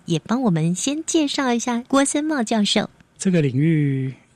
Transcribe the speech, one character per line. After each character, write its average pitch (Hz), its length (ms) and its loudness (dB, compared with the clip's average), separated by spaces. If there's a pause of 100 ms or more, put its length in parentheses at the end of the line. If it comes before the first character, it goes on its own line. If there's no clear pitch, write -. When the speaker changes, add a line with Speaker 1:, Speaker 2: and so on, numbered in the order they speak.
Speaker 1:
也 170 120 -2
帮 233 240 -4
我 240 80 0
们 165 240 0
先 285 320 -4
介 311 220 0
绍 262 260 -2
一 240 60 0
下 240 280 -4
郭 269 160 2
森 294 200 -2
茂 311 180 -2
教 220 220 0
授。 196 260 0 (260)
Speaker 2:
这 - 140 -2
个 175 140 4
领 127 120 0
域 143 560 2 (240)